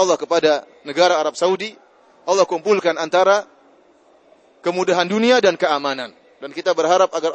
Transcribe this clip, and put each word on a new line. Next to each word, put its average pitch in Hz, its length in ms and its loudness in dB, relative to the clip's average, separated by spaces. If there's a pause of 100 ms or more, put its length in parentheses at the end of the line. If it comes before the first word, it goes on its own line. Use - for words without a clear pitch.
Allah 185 160 2
kepada 156 480 0 (160)
negara 160 400 2
Arab 156 160 -4
Saudi, 190 400 -4 (480)
Allah 185 240 2
kumpulkan 170 480 -2
antara 185 480 2 (1200)
kemudahan 180 400 0
dunia 226 320 2
dan 196 160 2
keamanan. 143 560 -4 (320)
Dan 139 80 -12
kita 165 240 -4
berharap 175 400 0
agar 160 220 -4